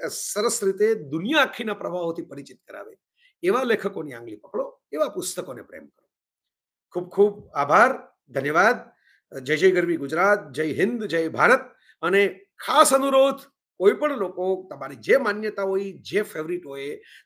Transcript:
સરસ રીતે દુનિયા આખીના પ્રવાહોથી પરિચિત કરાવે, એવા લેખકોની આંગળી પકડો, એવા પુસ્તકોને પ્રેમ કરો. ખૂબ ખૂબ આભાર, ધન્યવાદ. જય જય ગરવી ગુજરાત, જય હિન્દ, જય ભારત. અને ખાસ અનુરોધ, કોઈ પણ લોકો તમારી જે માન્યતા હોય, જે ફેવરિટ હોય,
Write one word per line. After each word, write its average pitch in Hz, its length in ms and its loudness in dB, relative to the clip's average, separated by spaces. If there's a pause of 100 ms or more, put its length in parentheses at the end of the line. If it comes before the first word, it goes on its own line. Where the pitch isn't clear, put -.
(100)
સરસ - 540 -4
રીતે 196 300 2
દુનિયા 170 440 -2
આખીના 240 360 -2
પ્રવાહોથી 170 480 -6
પરિચિત 143 440 -16
કરાવે, - 300 -18 (460)
એવા 214 200 2
લેખકોની 185 500 -2
આંગળી 117 240 -14
પકડો, - 440 -10 (120)
એવા 294 160 -2
પુસ્તકોને - 540 -10
પ્રેમ 76 240 -20
કરો. - 220 -20 (840)
ખૂબ 175 180 -8
ખૂબ 202 400 0
આભાર, 165 600 4 (200)
ધન્યવાદ. 160 640 0 (500)
જય 147 140 0
જય 185 140 6
ગરવી 175 260 2
ગુજરાત, 160 540 0
જય 147 220 -4
હિન્દ, 214 320 0
જય 165 240 -2
ભારત. 165 320 4 (420)
અને 190 420 2 (140)
ખાસ 269 360 4
અનુરોધ, 269 400 4 (440)
કોઈ 202 140 6
પણ 285 240 -2
લોકો 185 540 -4
તમારી 139 260 -12
જે 185 200 2
માન્યતા 214 460 -2
હોય, 196 300 -4
જે 156 300 -4
ફેવરિટ 170 440 -8
હોય, 139 360 -10 (240)